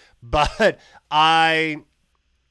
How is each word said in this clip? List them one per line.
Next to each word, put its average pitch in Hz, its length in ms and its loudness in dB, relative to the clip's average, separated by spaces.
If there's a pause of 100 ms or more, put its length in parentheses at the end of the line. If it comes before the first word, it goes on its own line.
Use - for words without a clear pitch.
<laughs> - 140 -20
but 147 580 -2 (300)
I, 160 680 0 (720)